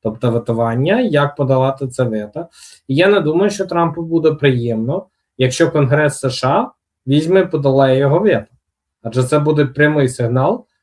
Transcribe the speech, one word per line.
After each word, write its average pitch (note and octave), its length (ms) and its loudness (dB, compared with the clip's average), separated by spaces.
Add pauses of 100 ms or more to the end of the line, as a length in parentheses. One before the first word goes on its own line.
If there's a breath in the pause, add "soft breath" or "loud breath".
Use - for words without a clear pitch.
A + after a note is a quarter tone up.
тобто A2+ 280 -2
ветування, A#2 720 0
як D3 340 0
подолати C3+ 540 -2
це B2+ 160 -4
вето. A2 420 -6 (420 loud breath)
І C3+ 60 -2
я F3 140 4
не G3+ 120 4
думаю, E3+ 300 0
що G3 160 -4
Трампу E3+ 360 -2
буде E3 300 0
приємно, B2 760 -2 (320)
якщо C3 320 2
Конгрес D3 480 0
С C3 120 -4
Ш B2+ 180 -2
А G3+ 220 0 (360)
візьме D#3+ 340 2
і F3+ 60 0
подолає C3+ 520 2
його C#3+ 200 2
вето. F#3 280 0 (560)
Адже A#2 220 -2
це D3+ 140 0
буде D3 280 2
прямий D3 420 2
сигнал, B2+ 580 -2 (160)